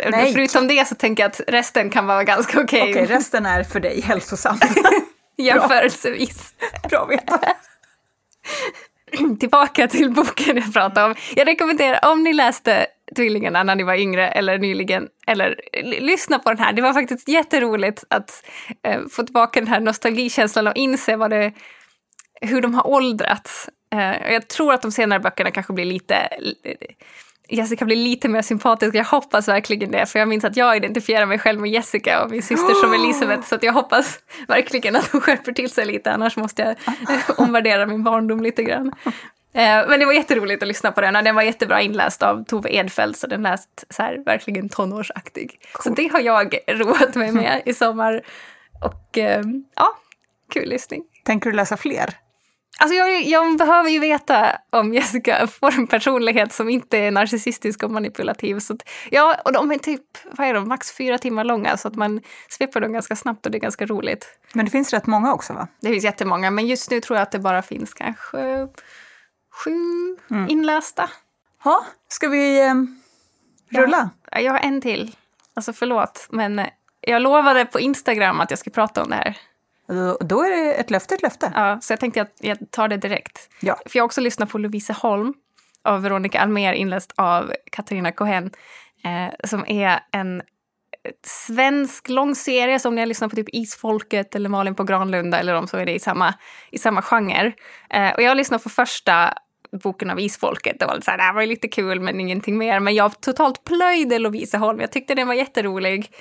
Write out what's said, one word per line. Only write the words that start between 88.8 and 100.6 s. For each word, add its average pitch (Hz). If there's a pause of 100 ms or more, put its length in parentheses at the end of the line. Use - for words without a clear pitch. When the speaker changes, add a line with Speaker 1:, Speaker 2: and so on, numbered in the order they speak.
Speaker 2:
eh, 175
som 202
är 196 (120)
en 185 (840)
svensk 269
långserie, 262
som 240
ni 226
har 233
lyssnat 220
på 214
typ 214
Isfolket 214
eller 202
Malin 196
på 196
Granlunda 185
eller 180
om, 175
så -
är 185
det 175
i 180
samma, 180 (360)
i -
samma 190
genre. 214 (380)
Eh, 196
och 233
jag 247
har 269
lyssnat 269
på 220
första 175 (480)
boken 190
av 185
Isfolket. -